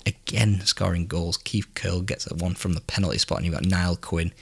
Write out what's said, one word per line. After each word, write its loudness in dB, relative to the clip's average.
again 2
scoring 0
goals. -2
Keith -2
Curle -2
gets -4
one -2
from -2
the -2
penalty 0
spot, 0
and -2
you've 0
got 0
Niall 2
Quinn -2